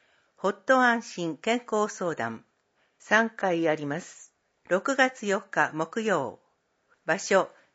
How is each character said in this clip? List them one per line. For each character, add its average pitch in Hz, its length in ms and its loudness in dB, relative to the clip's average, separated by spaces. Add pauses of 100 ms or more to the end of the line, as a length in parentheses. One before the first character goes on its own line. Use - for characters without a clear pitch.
(380)
ホ 190 120 -2
ッ - 40 0
ト 262 280 2
安 233 200 4
心 165 340 -6
健 240 340 -2
康 214 240 0
相 165 220 -4
談。 113 300 -6 (520)
三 220 320 0
回 170 380 -2
あ 156 80 2
り 151 100 -6
ま 143 140 -4
す。 - 320 -20 (380)
六 196 260 0
月 254 300 0
四 202 160 0
日 - 320 0
木 160 280 -4
曜。 156 380 -2 (640)
場 165 140 -2
所、 190 300 2 (240)